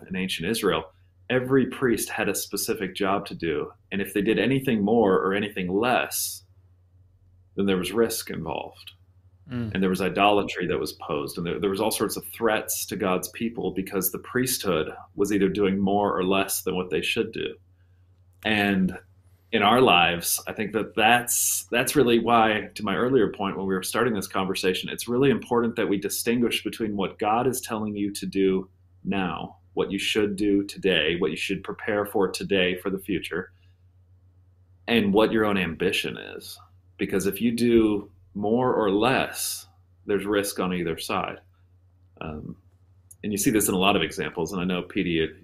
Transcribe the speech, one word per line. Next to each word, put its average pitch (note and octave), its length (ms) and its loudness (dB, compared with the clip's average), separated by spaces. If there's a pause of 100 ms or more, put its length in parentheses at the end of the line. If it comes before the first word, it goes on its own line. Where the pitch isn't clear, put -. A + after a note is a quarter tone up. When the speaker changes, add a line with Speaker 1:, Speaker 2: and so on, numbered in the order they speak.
Speaker 1:
in F#2 60 -8
ancient F#2 340 -4
Israel, F#2 360 0 (440)
every B2+ 380 2
priest A#2 440 0
had G#2 180 -2
a G2 60 0
specific G2 600 -4
job G2+ 320 0
to - 80 -12
do. D#2 380 -4 (180)
And G2 100 -2
if - 140 -4
they G#2 80 2
did G2+ 160 2
anything A#2+ 460 2
more G#2 340 6
or F#2+ 160 0
anything G2 340 -4
less, G2 760 0 (1120)
then G2+ 100 0
there F#2+ 100 2
was F2+ 140 -4
risk A2+ 400 0
involved. - 640 -10 (580)
Speaker 2:
Mm. A#2+ 240 -6
Speaker 1:
And F#2+ 80 0
there F#2+ 80 2
was F#2 100 0
idolatry G2 680 2
that D2 100 0
was D2+ 140 -4
posed. D2 460 -6
And E2+ 80 -4
there, E2+ 120 -4
there G2+ 120 0
was G2 100 -2
all A2 100 2
sorts G#2+ 260 -2
of F#2 160 -10
threats - 540 -2
to G#2+ 100 -6
God's F#2 340 0
people G2+ 420 -4
because F#2+ 400 -4
the G2 80 -8
priesthood G#2 720 -2 (240)
was G2+ 160 0
either G2 160 4
doing F#2+ 320 2
more G2+ 360 2
or F2 60 0
less F#2+ 400 0
than F#2 140 -2
what F2+ 140 -4
they E2+ 120 0
should - 300 -2
do. D#2+ 220 -6 (880)
And G2+ 520 2 (560)
in G#2+ 100 2
our A2 200 6
lives, F2 680 4
I F2+ 40 -6
think G#2 200 -4
that G#2 240 -2
that's, A#2+ 760 4
that's A#2+ 240 0
really A#2+ 240 6
why, A2 560 4
to G#2 80 -10
my G2 140 0
earlier A#2 340 4
point G2 260 -4
when F#2+ 100 -6
we F#2+ 80 0
were F#2 80 -2
starting A#2 320 0
this F#2+ 120 -4
conversation, F#2+ 600 -2
it's - 200 -8
really C3 220 4
important A#2 460 0
that G2+ 120 0
we G2 100 2
distinguish A#2 640 -2
between G#2 320 -4
what F#2+ 220 -4
God A2 280 2
is B2 140 -2
telling G#2+ 340 -6
you G2+ 200 -4
to - 120 -10
do F#2+ 420 2 (360)
now, F#2+ 540 -4 (160)
what - 180 -2
you G2 60 -2
should G2+ 380 0
do G2+ 280 2
today, F2 540 0
what F2 120 0
you D#2+ 60 -6
should F#2 260 -6
prepare G#2 440 -4
for G2+ 220 0
today F2+ 500 0
for - 100 -6
the F#2+ 100 -4
future, F2+ 540 -6 (1400)
and G#2+ 240 2
what A2 200 4
your A2 120 2
own G#2 140 0
ambition E2 580 -2
is. G1+ 420 -14 (380)
Because F#2+ 300 -2
if - 140 -2
you A#2 120 2
do A2+ 580 4 (240)
more A2+ 400 0
or G#2 160 2
less, G#2 760 0 (400)
there's G2 180 0
risk G2+ 360 -2
on F#2 140 -2
either E2 240 -4
side. F#2+ 400 -4 (840)
Um, - 360 -10 (640)
and G#2 100 -6
you G2+ 60 -2
see C#3+ 120 0
this G#2+ 180 2
in G#2 60 0
a F#2 40 2
lot G2 180 4
of F#2+ 60 2
examples, E2 500 -4
and F#2+ 80 -4
I F2+ 40 -2
know, F2+ 180 -2
Petey, F2 280 -2
you, D#2+ 180 0 (160)